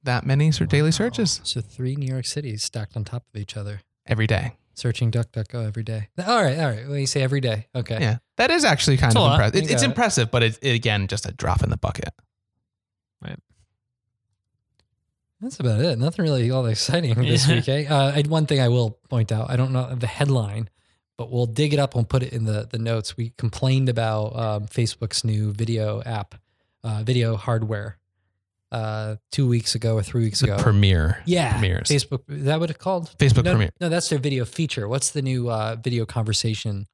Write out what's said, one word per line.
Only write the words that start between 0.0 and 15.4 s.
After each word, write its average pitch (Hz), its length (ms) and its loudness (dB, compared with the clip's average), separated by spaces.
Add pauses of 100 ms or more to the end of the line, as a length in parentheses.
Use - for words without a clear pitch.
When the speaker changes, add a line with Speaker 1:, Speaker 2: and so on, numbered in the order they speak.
Speaker 1:
that 123 240 -2
many 143 260 4
sort - 120 0
of 104 60 -2
daily 147 180 4
Speaker 2:
Wow. 165 40 4
Speaker 1:
searches. 220 520 0
Speaker 2:
So - 180 -4
three 127 340 -6
New 143 120 -4
York 131 180 -4
Cities 120 380 -6
stacked - 320 -8
on 110 80 -4
top - 300 -8
of 107 60 -8
each - 180 -10
other. 101 240 -10 (240)
Speaker 1:
Every 110 220 0
day. 110 260 0 (200)
Speaker 2:
Searching 117 380 -2
DuckDuckGo 113 560 -4
every 107 160 -6
day. 110 240 -6 (180)
All 233 160 2
right, 147 160 2
all 160 120 0
right. 117 180 -6
When 143 140 -4
you 135 40 0
say 135 160 0
every 131 200 2
day, 110 340 -2
okay. 113 240 -2
Speaker 1:
Yeah, 113 180 2 (200)
that 247 120 4
is 330 140 4
actually 151 340 4
kind 127 140 4
Speaker 3:
It's 113 60 6
a - 20 6
Speaker 1:
of 175 60 6
Speaker 3:
lot. - 80 6
Speaker 1:
impressive. 110 220 2
It, - 40 4
Speaker 2:
You 156 140 0
Speaker 1:
it's 120 80 4
Speaker 2:
got - 20 4
it. - 80 4
Speaker 1:
impressive, 196 400 0
but 123 120 2
it, 113 200 0
it, 135 100 2
again, 107 340 0
just 101 200 -4
a 92 60 -8
drop - 300 0
in - 60 0
the - 80 0
bucket. - 360 -6 (1080)
Speaker 3:
Right. - 160 -12 (2000)